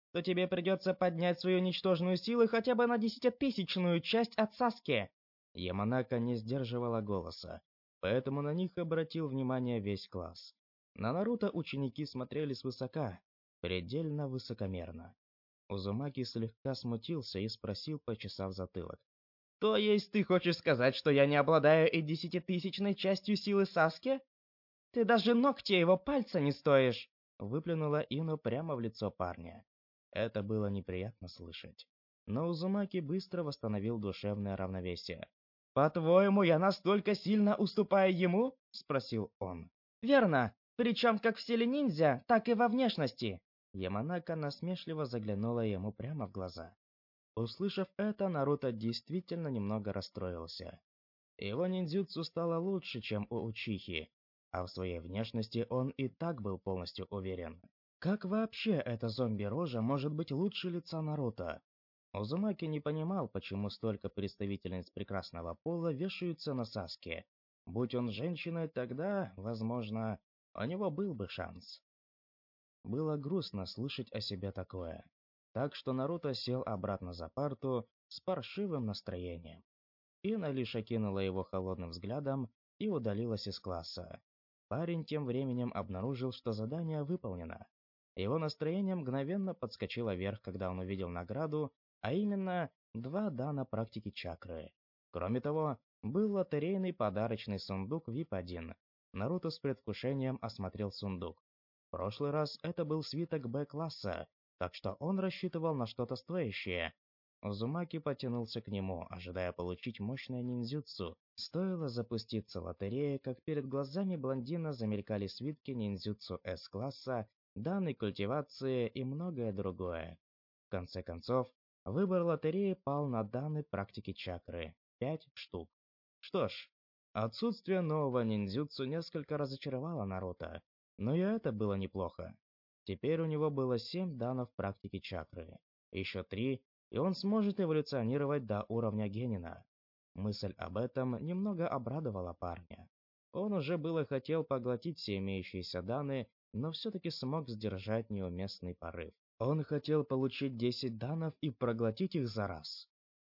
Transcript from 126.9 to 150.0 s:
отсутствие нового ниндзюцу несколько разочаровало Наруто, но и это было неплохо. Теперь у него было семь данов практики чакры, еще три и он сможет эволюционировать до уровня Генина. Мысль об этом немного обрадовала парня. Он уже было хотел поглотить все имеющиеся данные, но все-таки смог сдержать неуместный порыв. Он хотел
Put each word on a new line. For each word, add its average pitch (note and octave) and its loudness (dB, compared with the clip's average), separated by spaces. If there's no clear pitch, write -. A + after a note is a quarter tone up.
отсутствие F#3 0
нового D3 2
ниндзюцу A2 0
несколько D#3 -4
разочаровало C#3 -4
Наруто, F2+ -4
но A2+ 0
и E3+ 4
это G3+ 0
было G#2 0
неплохо. F#2 -4
Теперь D#3 0
у D#3+ 0
него D#3 0
было C3 2
семь E3 -4
данов B2 -2
практики G2 -6
чакры, E2+ -10
еще F#2+ -4
три B2+ -2
и - -4
он F3 2
сможет G3+ 2
эволюционировать C#3+ 2
до G#2 0
уровня G#2+ 0
Генина. G2 -4
Мысль G2+ -2
об F2 -6
этом B2 -2
немного F3+ -2
обрадовала A2+ -2
парня. F2 -8
Он G#3 -2
уже E3+ 0
было D#3+ 0
хотел D3+ 0
поглотить B2+ -2
все G2 -2
имеющиеся F#2+ -2
данные, C3 -2
но C#3 -2
все-таки G3 -4
смог C#3 -4
сдержать G#2+ -2
неуместный F#2 -4
порыв. E2 -8
Он D3 0
хотел D3+ 0